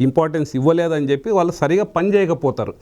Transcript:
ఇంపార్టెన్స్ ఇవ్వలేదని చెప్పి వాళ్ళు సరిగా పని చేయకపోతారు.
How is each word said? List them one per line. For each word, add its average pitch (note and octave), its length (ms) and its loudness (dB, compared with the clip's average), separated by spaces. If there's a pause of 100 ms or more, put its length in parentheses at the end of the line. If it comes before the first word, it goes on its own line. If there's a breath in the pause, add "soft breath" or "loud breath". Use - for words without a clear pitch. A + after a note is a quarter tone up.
ఇంపార్టెన్స్ D#3 540 0
ఇవ్వలేదని D#3 560 0
చెప్పి C#3+ 200 -2
వాళ్ళు F3 220 2
సరిగా F3+ 320 0
పని F#3+ 300 -2
చేయకపోతారు. C3+ 680 0